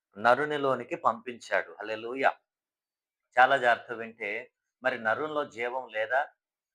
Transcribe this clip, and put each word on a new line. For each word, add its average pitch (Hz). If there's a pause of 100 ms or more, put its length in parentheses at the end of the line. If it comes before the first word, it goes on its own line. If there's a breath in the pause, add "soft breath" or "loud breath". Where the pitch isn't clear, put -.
(180)
నరునిలోనికి 135
పంపించాడు. 113
హల్లెలూయా. 113 (1080)
చాలా 131
జాగ్రత్త 123
వింటే, 113 (320)
మరి 127
నరునిలో 139
జీవం 120
లేదా, 110 (460)